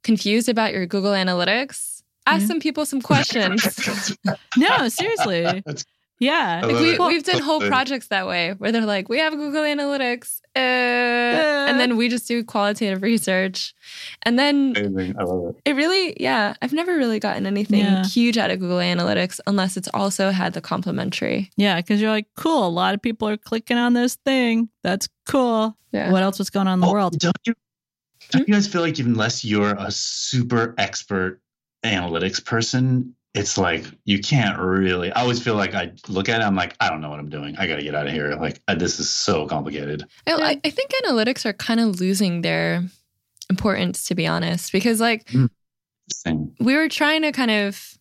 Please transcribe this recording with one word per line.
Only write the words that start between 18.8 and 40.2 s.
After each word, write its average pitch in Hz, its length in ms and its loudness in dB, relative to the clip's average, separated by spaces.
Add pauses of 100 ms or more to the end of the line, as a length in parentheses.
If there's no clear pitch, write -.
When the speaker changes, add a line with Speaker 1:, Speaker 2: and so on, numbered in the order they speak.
Speaker 1:
unless 190 280 0
it's 185 180 -6
also 196 360 0
had 185 240 0
the - 80 -8
complementary. - 960 -4
Speaker 2:
Yeah, 190 240 2
'cause 202 180 0
you're 220 120 2
like, 214 240 -2
"Cool, 311 320 2
a - 20 0
lot 180 240 0
of 208 80 -4
people 220 260 -2
are 208 100 -2
clicking 226 400 -4
on 240 160 4
this 240 300 2
thing. 233 460 2 (140)
That's 190 260 -2 (160)
cool." 226 500 2 (160)
Speaker 1:
Yeah. - 200 -2
Speaker 2:
What 190 120 4
else 190 160 -2
was 190 100 -2
going 196 180 0
on 185 80 2
in 185 40 2
the 180 80 4
Speaker 3:
Well, 185 80 4
Speaker 2:
world? 180 240 0
Speaker 3:
don't 175 160 0 (100)
you, 233 80 0 (760)
don't - 140 4
Speaker 1:
Hmm? 208 60 2
Speaker 3:
you - 40 6
guys 202 120 4
feel 175 140 0
like 165 180 0
unless 120 460 0
you're 104 320 2
a 98 140 -6
super 120 880 -2
expert 92 600 -2 (460)
analytics 90 580 -2
person, 127 720 0 (220)
it's 101 240 -2
like, 85 260 0 (200)
you 101 140 2
can't 104 380 2
really, 92 540 0
I 117 100 0
always 123 180 0
feel 120 160 -2
like 95 200 0
I 87 160 -4 (160)
look 98 220 -2
at 113 120 0
it, 110 40 0
I'm 98 100 2
like, 87 240 -2
"I 104 100 2
don't 78 120 -4
know 76 100 -8
what 76 80 -10
I'm 76 100 -10
doing. 73 280 -10
I 95 100 -2
gotta 76 160 -4
get 73 100 -6
out 73 140 -2
of 76 60 -4
here. 73 260 -2
Like, 78 280 -6
uh, 101 80 2
this 82 240 -2
is 78 80 -4
so 80 380 0
complicated." 73 580 -6 (220)